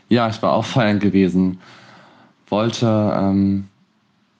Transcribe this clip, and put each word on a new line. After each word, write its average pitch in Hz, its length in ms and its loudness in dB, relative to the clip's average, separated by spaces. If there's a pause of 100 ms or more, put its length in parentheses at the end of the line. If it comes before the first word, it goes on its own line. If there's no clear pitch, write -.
ja, 117 200 2
ich 107 140 -6
war - 100 0
auch 90 120 0
feiern 104 340 0
gewesen, 92 600 0 (880)
wollte, 110 680 0
ähm, 98 500 0 (720)